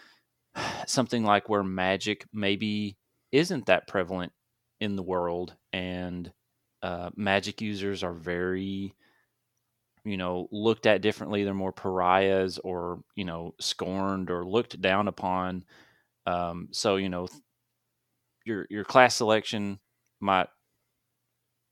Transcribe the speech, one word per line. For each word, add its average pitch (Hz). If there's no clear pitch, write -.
<sighs> -
something 117
like 104
where 104
magic 95
maybe 104
isn't 160
that 92
prevalent 90
in 101
the 98
world, 87
and, 90
uh, 87
magic 98
users 98
are 87
very, 95
you 101
know, 90
looked 110
at 101
differently. 104
They're 98
more 95
pariahs 95
or, 87
you 98
know, 85
scorned 95
or 87
looked 98
down 98
upon. 92
Um, 87
so, 101
you 98
know, 90
th-, -
your, 104
your 101
class 123
selection 104
might 95